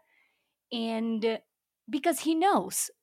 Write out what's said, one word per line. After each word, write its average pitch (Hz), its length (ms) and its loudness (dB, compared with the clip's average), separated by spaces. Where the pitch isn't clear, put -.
And 226 680 -2
because 285 320 0
he 320 120 2
knows. 320 560 2